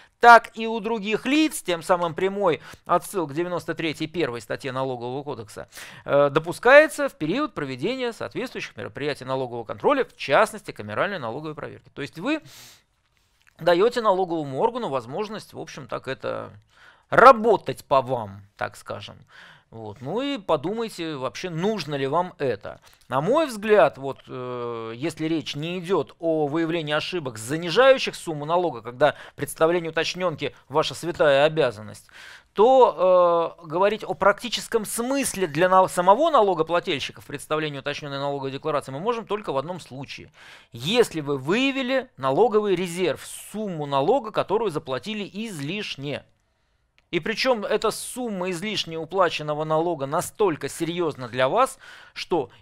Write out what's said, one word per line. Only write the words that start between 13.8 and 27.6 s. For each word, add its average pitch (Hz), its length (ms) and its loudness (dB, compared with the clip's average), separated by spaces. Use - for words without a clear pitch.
налоговому 170 600 0
органу 233 280 -2
возможность, 147 640 -8
в 120 80 -16
общем, 147 280 -14
так 131 200 -10
это 113 440 -8
работать 214 720 6
по 135 180 2
вам, 107 420 -6
так 104 220 -8
скажем. 104 400 -14
Вот. 107 300 -14
Ну 160 220 -6
и 277 160 -6
подумайте, 170 800 -4
вообще 131 320 -8
нужно 165 460 -2
ли 135 120 -2
вам 175 300 -2
это. - 420 -4
На 131 100 0
мой 277 280 2
взгляд, 208 500 4
вот, 135 280 -8
э, 120 680 -8
если 156 300 -6
речь 160 320 -4
не 170 220 -8
идет 170 400 -2
о 160 280 0
выявлении 160 460 -2
ошибок, 151 440 -4
занижающих 175 800 2